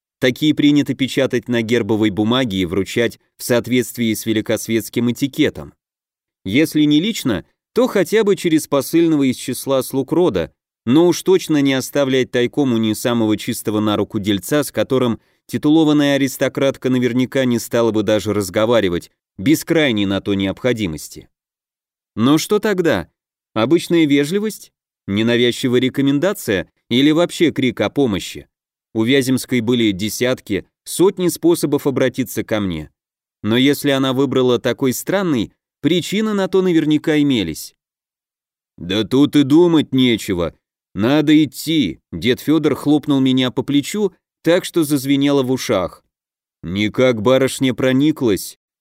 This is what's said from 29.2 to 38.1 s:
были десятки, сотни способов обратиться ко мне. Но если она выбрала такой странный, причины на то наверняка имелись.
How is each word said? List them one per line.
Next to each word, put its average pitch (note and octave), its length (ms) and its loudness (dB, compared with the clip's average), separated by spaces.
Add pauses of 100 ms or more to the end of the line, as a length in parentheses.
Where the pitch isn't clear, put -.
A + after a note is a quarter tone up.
были A#2 320 0
десятки, G#2 760 -4 (160)
сотни F3+ 460 0
способов D#3 580 0
обратиться B2+ 560 -2
ко A2 160 -4
мне. E2 320 -6 (500)
Но A2 160 0
если C#3 320 2
она C3+ 240 0
выбрала B2+ 460 2
такой B2 340 -2
странный, D#3+ 580 -2 (300)
причины F#3 520 -2
на G3 140 -2
то F#3+ 140 2
наверняка D#3 580 2
имелись. A2 560 -2 (1040)